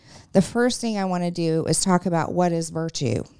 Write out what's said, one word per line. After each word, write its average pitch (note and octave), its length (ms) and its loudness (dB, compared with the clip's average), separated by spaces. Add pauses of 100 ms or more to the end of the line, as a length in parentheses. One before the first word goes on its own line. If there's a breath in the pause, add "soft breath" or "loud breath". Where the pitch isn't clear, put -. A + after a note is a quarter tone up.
(320 loud breath)
The F#3+ 100 6
first A#3+ 380 0
thing A3 160 -4
I G3 80 -2
wanna F3 260 -2
do E3 360 0
is - 160 0
talk F3+ 240 2
about E3 260 0
what F3 200 2
is E3 180 -4
virtue D#3+ 540 -4 (160)